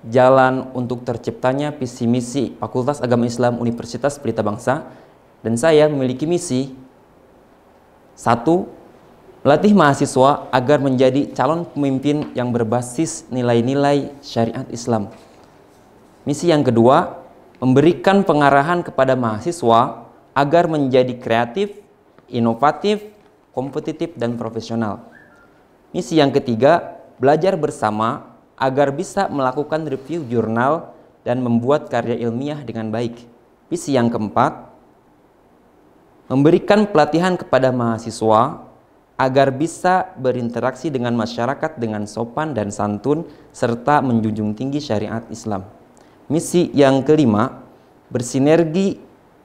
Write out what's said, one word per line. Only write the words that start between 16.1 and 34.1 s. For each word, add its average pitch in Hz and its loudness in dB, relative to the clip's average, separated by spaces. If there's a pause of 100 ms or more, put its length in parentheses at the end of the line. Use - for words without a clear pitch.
Misi 147 2
yang 147 4
kedua, 127 4 (400)
memberikan 165 4
pengarahan 147 2
kepada 131 0
mahasiswa 117 0 (240)
agar 160 2
menjadi 127 2
kreatif, 120 -2 (480)
inovatif, 139 0 (480)
kompetitif, 143 -6
dan 120 -4
profesional. 113 -6 (880)
Misi 175 -6
yang 143 6
ketiga, 123 2 (240)
belajar 160 2
bersama 113 -4 (180)
agar 135 0
bisa 185 -4
melakukan 143 -4
review 151 -8
jurnal 117 -2 (240)
dan 123 -2
membuat 120 0
karya 117 -2
ilmiah 135 -6
dengan 110 -8
baik. 117 -6 (480)
Misi 160 -4
yang 120 4
keempat, 117 -2 (1600)